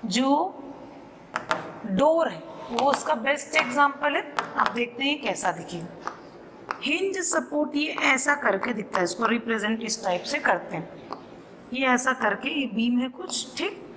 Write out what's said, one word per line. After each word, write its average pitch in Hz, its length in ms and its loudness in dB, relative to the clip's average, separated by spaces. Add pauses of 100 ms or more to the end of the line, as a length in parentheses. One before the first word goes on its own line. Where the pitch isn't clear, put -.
जो 269 580 2 (1200)
डोर 294 400 4
है 180 160 -6 (280)
वो 254 200 4
उसका - 240 2
बेस्ट 277 400 0
एग्जांपल 294 600 4
है। 370 60 0 (360)
आप - 140 2
देखते 240 320 -2
हैं 285 180 0
कैसा 185 300 2
दिखेगा। 170 640 -8 (720)
हिंज 381 420 0
सपोर्ट 302 500 2
ये 302 200 0 (100)
ऐसा 277 300 4
करके 226 380 0
दिखता 202 240 -4
है, 185 60 4
इसको 226 220 2
रिप्रेजेंट 226 580 0
इस 220 200 -4
टाइप 180 200 0
से 285 160 -2
करते 185 360 0
हैं। - 400 -10 (580)
ये 262 140 2
ऐसा 262 260 4
करके, 214 360 0
ये 294 180 0
बीम 233 320 2
है 254 100 0
कुछ, - 480 -4
ठीक? 403 260 -4 (140)